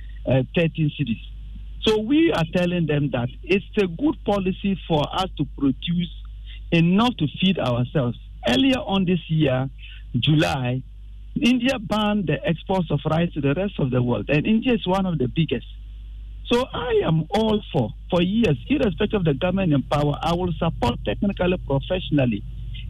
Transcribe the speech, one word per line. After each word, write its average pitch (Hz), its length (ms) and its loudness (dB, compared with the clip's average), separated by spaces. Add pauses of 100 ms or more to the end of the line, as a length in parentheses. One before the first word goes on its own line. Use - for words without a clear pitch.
(260)
uh, 131 180 2 (120)
thirteen 160 440 2
cedis. 117 220 -2 (600)
So 214 180 4
we 294 320 4
are 165 200 2
telling 175 360 2
them 143 240 0
that 120 180 -2 (140)
it's 196 220 0 (120)
a 202 80 4
good 220 300 -2 (100)
policy 196 640 0
for 147 160 2 (100)
us 185 240 -2
to 147 80 -2 (120)
produce 170 520 0 (640)
enough 190 460 4
to 151 100 0 (120)
feed 185 200 2
ourselves. 123 580 0 (300)
Earlier 127 320 4
on 190 260 0
this 175 140 2 (100)
year, 135 400 2 (480)
July, 131 640 2 (580)
India 254 380 2
banned 208 480 0
the 147 180 0
exports 180 460 0
of 147 180 0
rice 165 260 2
to 160 80 -4
the 139 120 2
rest 190 240 -2
of 131 140 0
the 123 100 2
world, 117 280 0
and 147 180 2
India 226 260 4
is 208 140 0
one 190 180 2
of 170 140 0
the 123 80 2
biggest. 147 400 0 (800)
So 349 280 2
I 480 300 2
am 160 280 2
all 220 300 2 (100)
for, 131 180 0 (200)
for 175 120 4
years, 190 360 4 (100)
irrespective 214 520 0
of 175 60 2
the 156 80 4
government 180 400 2
in 135 100 4
power, 147 380 0
I 160 120 0
will 175 200 0
support 180 500 0
technically, 185 540 0
professionally, 131 880 0 (460)